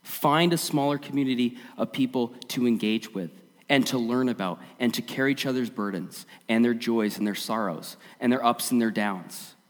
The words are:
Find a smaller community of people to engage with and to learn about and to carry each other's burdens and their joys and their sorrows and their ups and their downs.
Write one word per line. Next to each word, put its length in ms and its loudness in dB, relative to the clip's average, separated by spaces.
Find 500 4
a 60 2
smaller 380 0
community 640 0
of 160 -4
people 360 0
to 180 0
engage 460 0
with 180 -6
and 200 4
to 100 -2
learn 300 0
about 320 -4
and 160 0
to 80 -4
carry 300 0
each 120 -4
other's 260 -2
burdens 540 -6
and 160 4
their 100 4
joys 440 0
and 80 0
their 80 -2
sorrows 640 -4
and 120 2
their 120 0
ups 260 2
and 100 4
their 120 2
downs. 640 -4